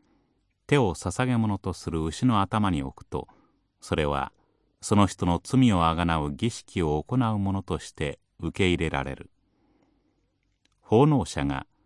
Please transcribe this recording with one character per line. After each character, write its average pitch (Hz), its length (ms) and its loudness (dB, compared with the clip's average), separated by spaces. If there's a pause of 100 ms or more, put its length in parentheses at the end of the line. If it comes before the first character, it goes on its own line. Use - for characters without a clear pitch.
(680)
手 143 100 4
を 98 160 2
捧 123 320 -4
げ 123 100 0
物 107 220 0
と 92 140 -6
す - 180 -10
る 80 140 -2
牛 80 220 -2
の 110 160 4
頭 104 280 0
に 71 140 -2
置 - 200 -14
く - 40 -20
と、 - 180 -8 (540)
そ - 160 -6
れ 76 100 0
は 69 260 -4 (480)
そ - 140 -2
の 101 140 6
人 - 180 -6
の 87 160 2
罪 127 300 4
を 85 140 4
あ 82 100 2
が 85 80 0
な 82 160 0
う 73 120 -4
儀 113 180 -4
式 - 320 -6
を 76 200 0
行 - 140 -6
う 110 220 0
も 98 140 -2
の 98 120 -2
と - 160 -6
し - 100 -16
て - 300 -8 (180)
受 82 180 -8
け 95 120 2
入 87 80 4
れ 80 140 -2
ら 69 120 -4
れ 67 140 -10
る。 - 140 -20 (1500)
奉 123 260 6
納 139 180 2
者 - 200 -4
が 69 220 -4 (200)